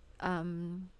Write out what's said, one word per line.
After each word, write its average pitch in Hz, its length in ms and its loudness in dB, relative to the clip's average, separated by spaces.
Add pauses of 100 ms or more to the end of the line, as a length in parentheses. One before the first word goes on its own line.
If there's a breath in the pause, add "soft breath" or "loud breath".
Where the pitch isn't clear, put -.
(200)
um, 175 800 0